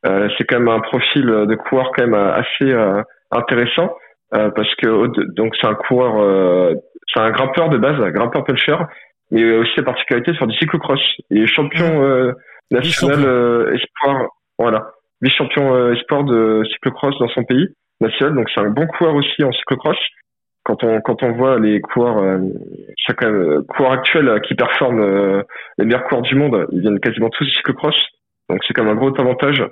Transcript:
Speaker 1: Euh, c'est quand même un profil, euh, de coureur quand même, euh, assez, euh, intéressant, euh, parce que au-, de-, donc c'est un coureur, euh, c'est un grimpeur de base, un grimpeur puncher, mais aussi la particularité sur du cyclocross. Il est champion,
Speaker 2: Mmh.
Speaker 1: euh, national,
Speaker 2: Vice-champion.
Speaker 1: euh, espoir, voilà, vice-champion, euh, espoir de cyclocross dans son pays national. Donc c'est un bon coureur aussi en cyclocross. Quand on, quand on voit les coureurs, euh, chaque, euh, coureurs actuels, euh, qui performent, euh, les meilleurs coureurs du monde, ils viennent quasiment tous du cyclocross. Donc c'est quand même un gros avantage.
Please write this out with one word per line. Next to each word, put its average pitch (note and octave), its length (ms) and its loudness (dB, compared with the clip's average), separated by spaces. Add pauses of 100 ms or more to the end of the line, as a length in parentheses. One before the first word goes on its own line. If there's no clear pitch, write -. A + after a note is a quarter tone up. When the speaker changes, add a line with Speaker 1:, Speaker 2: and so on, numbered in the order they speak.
Speaker 1:
Euh, G2 220 0 (100)
c'est - 60 -4
quand A#2+ 160 0
même A#2+ 80 2
un A2+ 140 2
profil, B2 480 0
euh, G#2+ 160 2
de A2 100 0
coureur C3 400 -2
quand B2+ 80 0
même, A#2 100 2
euh, G2+ 200 2
assez, - 360 0
euh, G#2+ 320 2 (300)
intéressant, A#2+ 640 0 (400)
euh, G#2+ 200 2
parce G#2+ 220 -2
que A#2 140 0
au-, A2 180 2
de-, A#2 280 -4
donc A2 240 -2
c'est A#2+ 80 0
un G#2+ 60 0
coureur, B2 460 0
euh, F#2 540 4 (400)
c'est A#2 80 0
un A2 100 2
grimpeur C3+ 380 0
de C#3+ 80 2
base, C3+ 240 2
un F#2+ 100 0
grimpeur A#2+ 320 -2
puncher, D3 320 0 (560)
mais A2+ 240 4
aussi A#2 220 2
la - 60 -2
particularité B2+ 500 -2
sur C3 140 -2
du A2 100 -4
cyclocross. D3+ 420 -2 (300)
Il G#2+ 140 4
est A2+ 40 2
champion, D#3 540 0
Speaker 2:
Mmh. - 20 4
Speaker 1:
euh, B2+ 300 2 (380)
national, C#3+ 480 0
Speaker 2:
Vice-champion. C#3 60 4
Speaker 1:
euh, A#2+ 480 2
espoir, C3+ 520 -2 (340)
voilà, A2+ 320 0 (300)
vice-champion, C3 520 0
euh, B2 200 2
espoir C#3+ 320 -2
de A2+ 360 2 (120)
cyclocross - 460 -4
dans A#2+ 100 0
son A#2+ 160 -4
pays C3+ 240 2 (320)
national. C3+ 340 0
Donc A#2 180 0
c'est - 60 -2
un G#2 100 0
bon C3+ 160 0
coureur D#3+ 300 0
aussi C#3+ 300 0
en B2+ 80 0
cyclocross. - 440 -2 (680)
Quand - 160 -2
on, A2 160 2
quand A2 220 -4
on B2 120 0
voit B2+ 260 2
les G#2+ 200 4
coureurs, A#2+ 380 0
euh, F#2+ 220 0 (580)
chaque, - 260 -4
euh, F2 460 2
coureurs C3 220 0
actuels, C3+ 360 2
euh, A2 120 2
qui - 160 -6
performent, A#2+ 440 0
euh, G2 440 2 (340)
les G#2 80 0
meilleurs A#2+ 200 0
coureurs B2 180 -2
du B2 100 -2
monde, C3+ 380 2
ils F2+ 100 -2
viennent G2+ 180 0
quasiment A2+ 300 -2
tous - 160 -4
du C3+ 60 -4
cyclocross. - 440 -2 (540)
Donc F#2 80 -2 (100)
c'est - 60 -4
quand A#2+ 100 -4
même G#2+ 140 0
un - 20 -2
gros C3+ 200 0
avantage. B2+ 520 0